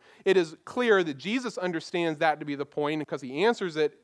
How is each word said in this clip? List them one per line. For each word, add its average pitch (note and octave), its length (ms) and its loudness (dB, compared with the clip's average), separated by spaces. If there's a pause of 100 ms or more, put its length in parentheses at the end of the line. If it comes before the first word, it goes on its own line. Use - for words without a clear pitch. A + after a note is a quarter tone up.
(240)
it F#3+ 140 6
is D#3+ 260 2
clear A3 400 2
that D3 140 -4
Jesus A3 400 -4
understands E3+ 640 -2
that D3+ 200 2
to D#3 60 -10
be C#3+ 100 -6
the C#3 100 -6
point D3+ 340 -2
because D3 200 -6
he C3+ 240 -4
answers G#3 320 0
it D3+ 280 0